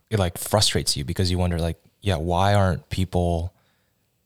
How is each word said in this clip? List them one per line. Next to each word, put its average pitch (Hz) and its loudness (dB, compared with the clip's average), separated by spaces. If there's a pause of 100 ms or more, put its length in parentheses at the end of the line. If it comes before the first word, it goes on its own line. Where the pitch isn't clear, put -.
it, 107 0
like, 87 -2
frustrates - 0
you 73 -4
because 90 -2
you 90 0
wonder, 87 0
like, 82 -4 (240)
yeah, 98 0
why 87 2
aren't 95 2
people 87 -2 (720)